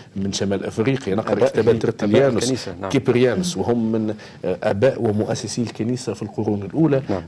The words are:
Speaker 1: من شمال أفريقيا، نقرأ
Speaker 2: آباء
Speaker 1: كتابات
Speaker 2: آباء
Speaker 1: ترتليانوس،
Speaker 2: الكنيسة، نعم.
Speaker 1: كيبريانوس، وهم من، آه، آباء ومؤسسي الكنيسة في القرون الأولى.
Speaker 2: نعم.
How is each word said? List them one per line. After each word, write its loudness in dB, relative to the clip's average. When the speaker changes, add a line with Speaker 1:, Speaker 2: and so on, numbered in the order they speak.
Speaker 1:
من -2
شمال -2
أفريقيا، 0
نقرأ 0
Speaker 2:
آباء 2
Speaker 1:
كتابات 2
Speaker 2:
آباء 4
Speaker 1:
ترتليانوس، 2
Speaker 2:
الكنيسة، -4
نعم. -6
Speaker 1:
كيبريانوس، 2
وهم 0
من، 0
آه، -2
آباء 2
ومؤسسي -2
الكنيسة -4
في -10
القرون -2
الأولى. 2
Speaker 2:
نعم. -2